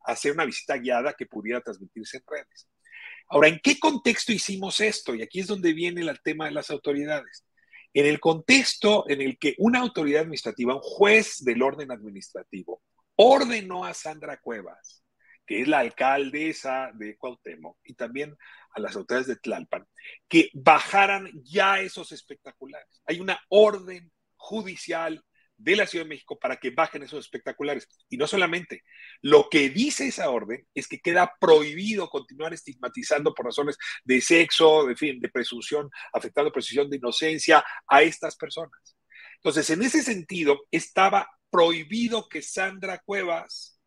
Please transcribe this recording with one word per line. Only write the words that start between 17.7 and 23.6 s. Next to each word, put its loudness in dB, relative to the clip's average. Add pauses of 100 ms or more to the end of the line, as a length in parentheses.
y -20
también -10 (400)
a -10
las -8
autoridades -4
de -6
Tlalpan, -10 (400)
que 4
bajaran 2 (120)
ya 0
esos -10
espectaculares. -20
Hay -4
una -6 (100)
orden 4 (240)